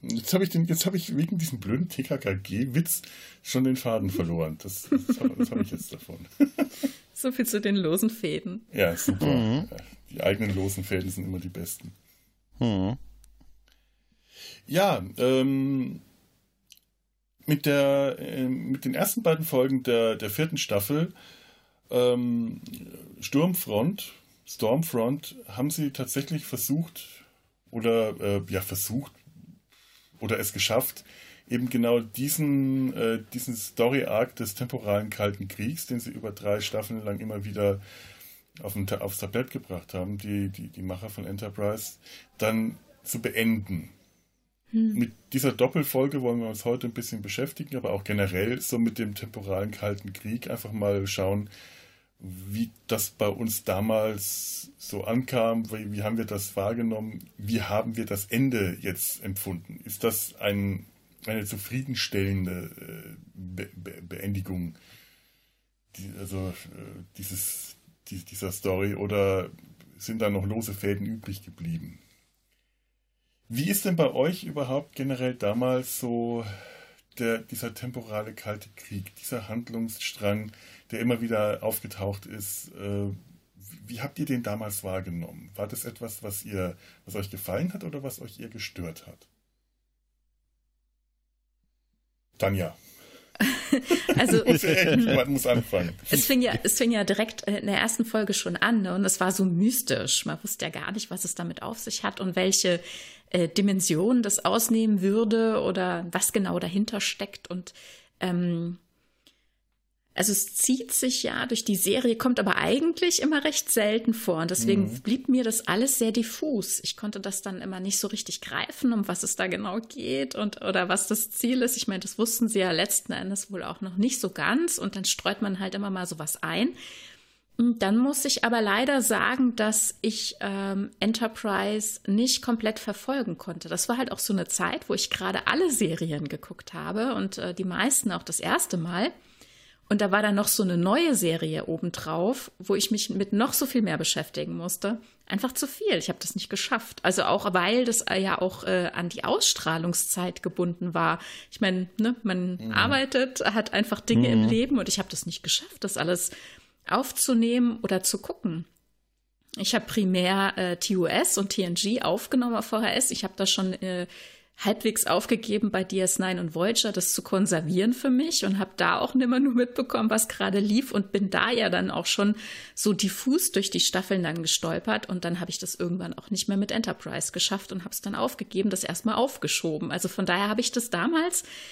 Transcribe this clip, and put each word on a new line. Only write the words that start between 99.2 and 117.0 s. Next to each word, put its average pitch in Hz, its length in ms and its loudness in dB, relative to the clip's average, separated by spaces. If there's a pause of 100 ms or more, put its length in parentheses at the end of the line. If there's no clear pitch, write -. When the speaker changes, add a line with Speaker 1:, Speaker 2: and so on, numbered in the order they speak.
Speaker 2:
war 185 120 4
so 190 120 2
mystisch. 180 800 2
Man 156 180 -4
wusste - 240 -6
ja 156 40 -4
gar 156 220 -4
nicht, 208 180 -6
was 180 140 -4
es 175 100 -4
damit 170 260 -6
auf - 180 -8
sich - 240 -6
hat 196 180 -4
und 185 160 -2
welche, 185 440 4 (500)
äh, 175 180 4
Dimension 190 720 4
das 202 220 0
ausnehmen 220 580 4
würde 226 580 4
oder 180 520 0
was - 200 0
genau 185 260 0
dahinter 196 420 0
steckt. - 480 -6
Und, 180 260 -10 (460)
ähm, 175 580 0 (1400)
also 202 160 2
es - 220 -2
zieht - 380 2
sich - 300 0
ja - 240 0
durch 240 180 0
die 202 120 2
Serie, 233 400 4
kommt 240 240 2
aber 196 160 4
eigentlich 320 640 4
immer 294 240 2
recht - 260 0
selten 220 440 4
vor. 170 260 0
Und 170 100 0
deswegen 196 420 4
Speaker 1:
Mhm. - 80 -8
Speaker 2:
blieb 254 280 0
mir 254 160 4
das 220 240 -2
alles 220 300 2
sehr 226 120 4
diffus. 226 720 0
Ich - 140 -4
konnte 208 240 -6